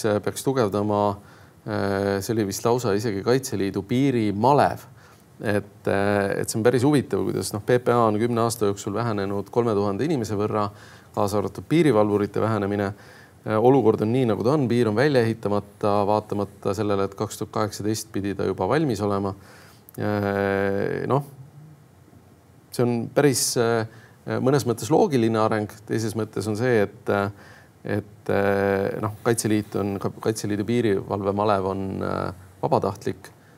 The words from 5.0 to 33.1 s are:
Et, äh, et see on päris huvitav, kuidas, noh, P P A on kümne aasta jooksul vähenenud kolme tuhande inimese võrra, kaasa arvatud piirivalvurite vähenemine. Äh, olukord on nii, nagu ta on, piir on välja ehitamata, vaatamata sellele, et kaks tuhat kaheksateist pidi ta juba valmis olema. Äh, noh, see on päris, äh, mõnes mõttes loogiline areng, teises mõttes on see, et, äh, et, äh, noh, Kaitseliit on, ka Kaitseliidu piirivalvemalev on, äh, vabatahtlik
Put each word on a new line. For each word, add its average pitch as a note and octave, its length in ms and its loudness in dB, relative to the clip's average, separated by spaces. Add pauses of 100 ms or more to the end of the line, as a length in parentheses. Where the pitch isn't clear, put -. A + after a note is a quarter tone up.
Et, G2+ 480 -4
äh, G2 540 0
et F#2 80 -6
see - 100 -4
on G#2+ 40 0
päris B2 200 4
huvitav, B2+ 400 2
kuidas, G2 300 -4
noh, G#2 100 -4
P B2 160 2
P B2 120 0
A A#2+ 160 4
on G#2 120 2
kümne A#2 240 0
aasta A2+ 240 0
jooksul G2+ 260 -4
vähenenud G2+ 560 -2
kolme A#2+ 240 0
tuhande G2+ 300 0
inimese B2 320 -2
võrra, G#2 320 -2 (480)
kaasa G#2 240 0
arvatud G2 300 -4
piirivalvurite G#2+ 720 2
vähenemine. G2+ 500 0 (540)
Äh, A2+ 100 -2
olukord A2+ 460 4
on G#2+ 100 0
nii, C3 140 2
nagu G#2 180 0
ta B2 140 2
on, C3+ 100 0
piir A#2+ 220 2
on G#2 60 0
välja C3 280 2
ehitamata, G#2 840 -2
vaatamata G2+ 720 -2
sellele, G2+ 320 0
et - 80 -14
kaks - 220 -6
tuhat G#2 140 -8
kaheksateist G#2+ 600 -4
pidi G2 240 -4
ta G2 80 -4
juba F#2+ 240 -2
valmis B2+ 340 0
olema. G2 340 -2 (600)
Äh, G2+ 1120 -2
noh, C#3 160 0 (1500)
see B2+ 120 2
on A#2+ 120 2 (160)
päris, C#3 300 4 (140)
äh, A#2 280 2 (580)
mõnes C3 240 2
mõttes A2+ 260 -2
loogiline A#2 480 4
areng, A2 300 0 (140)
teises A2+ 300 -2
mõttes G#2+ 320 -4
on G#2+ 100 -2
see, A#2 260 2
et, - 260 -6
äh, G2+ 220 2 (540)
et, - 440 -6
äh, G2 720 0
noh, G#2+ 220 -4
Kaitseliit G#2+ 520 0
on, G2+ 240 -2
ka G#2 200 -4
Kaitseliidu G#2+ 460 -2
piirivalvemalev G2+ 1000 0
on, F#2+ 220 -2 (160)
äh, F#2+ 300 -4 (280)
vabatahtlik - 720 -4 (260)